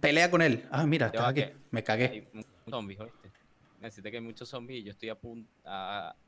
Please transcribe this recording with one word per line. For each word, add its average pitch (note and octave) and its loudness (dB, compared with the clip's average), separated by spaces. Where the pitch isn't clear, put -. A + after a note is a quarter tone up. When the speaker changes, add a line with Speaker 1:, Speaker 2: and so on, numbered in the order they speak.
Speaker 1:
pelea D#3+ 6
con F3 6
él. C3 4
Ah, D#3 2
mira, D3 4
Speaker 2:
Ya G#2+ 0
Speaker 1:
estás A2+ -2
Speaker 2:
va A#2+ 4
Speaker 1:
aquí. C#3 2
Speaker 2:
que - -6
Speaker 1:
Me A2+ -2
cagué. A2+ 2
Speaker 2:
hay G#2+ -8
muchos G#2+ -16
zombies, G#2 -8
¿oíste? G#2+ -16
Necesita G#2 -12
que A#2 -10
hay A#2 -8
muchos A#2 -14
zombies B2 -10
y G#2 -12
yo G2+ -12
estoy A2 -10
a A2 -6
pun-, A#2 -14
a, F#2+ -8